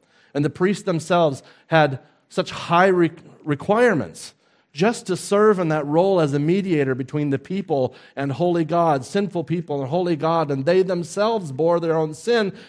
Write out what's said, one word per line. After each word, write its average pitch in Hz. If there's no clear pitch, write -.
And 143
the 147
priests 185
themselves 165
had 147
such -
high 175
re-, 175
requirements 151
just 208
to 180
serve 208
in 175
that 156
role 175
as 143
a 143
mediator 156
between 139
the 135
people 147
and 139
holy 170
God, 165
sinful 190
people 160
and 131
holy 175
God, 160
and 135
they 180
themselves 185
bore 165
their 165
own 156
sin. 226